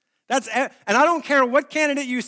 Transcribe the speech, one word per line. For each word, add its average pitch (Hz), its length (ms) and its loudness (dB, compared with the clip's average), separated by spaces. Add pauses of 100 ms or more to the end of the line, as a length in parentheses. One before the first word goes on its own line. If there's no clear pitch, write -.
(280)
That's 233 200 -2
e-, 220 40 -12 (340)
and 208 120 2
I 277 60 6
don't 330 200 2
care 269 220 2
what 277 240 0
candidate 285 360 -2
you, 247 220 -4